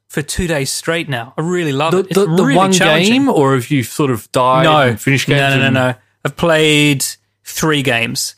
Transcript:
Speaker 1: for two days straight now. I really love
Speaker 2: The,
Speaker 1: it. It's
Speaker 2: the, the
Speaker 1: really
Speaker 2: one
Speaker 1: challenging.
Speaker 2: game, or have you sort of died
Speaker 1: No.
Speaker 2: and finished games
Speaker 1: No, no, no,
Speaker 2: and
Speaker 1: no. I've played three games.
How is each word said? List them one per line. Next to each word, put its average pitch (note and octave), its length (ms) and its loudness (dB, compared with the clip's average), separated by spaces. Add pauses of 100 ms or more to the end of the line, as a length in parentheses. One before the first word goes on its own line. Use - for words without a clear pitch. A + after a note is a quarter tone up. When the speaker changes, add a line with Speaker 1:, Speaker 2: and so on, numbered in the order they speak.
Speaker 1:
for D#3 140 -6
two F3+ 260 -6
days C#3 240 -2
straight E3 360 -4
now. A#2+ 280 -8
I D#3 60 -4
really E3+ 300 -2
love D3+ 200 -2
Speaker 2:
The, F#3 60 2
Speaker 1:
it. F#3 80 -2
It's E3+ 80 -6
Speaker 2:
the, G3 120 2
the E3+ 160 2
Speaker 1:
really B3+ 140 2
Speaker 2:
one F#3+ 160 2
Speaker 1:
challenging. F#3 400 2
Speaker 2:
game, C4+ 160 2
or C#3 260 2
have B2 160 -4
you C#3 120 0
sort C3 280 -4
of A2 220 -6
died C3 320 2
Speaker 1:
No. D#3 240 4
Speaker 2:
and A2 120 -2
finished C#3 280 -2
games C#3+ 120 2
Speaker 1:
No, C#3 100 0
no, C3+ 80 2
no, C3+ 80 0
Speaker 2:
and C3+ 80 0
Speaker 1:
no. B2+ 200 0 (300)
I've D3 120 -8
played D3+ 680 2 (400)
three D3+ 380 -2
games. A#2+ 560 -4